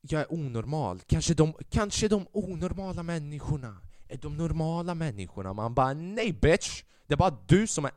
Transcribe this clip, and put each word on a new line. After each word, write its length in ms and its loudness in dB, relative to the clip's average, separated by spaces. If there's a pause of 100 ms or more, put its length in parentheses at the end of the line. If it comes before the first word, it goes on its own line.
"Jag 200 -4
är 120 -4
onormal." 720 -4
Kanske 280 2
de, 180 4 (180)
kanske 380 2
de 240 2
onormala 680 -6
människorna 760 -6 (320)
är 100 -12
de 180 -8
normala 580 -2
människorna. 580 -6
Man 220 -4
bara, 180 4
"Nej, 400 -4
bitch! 520 2 (220)
Det 80 2
är 40 -2
bara 280 4
du 200 8
som 180 -2
är 120 -4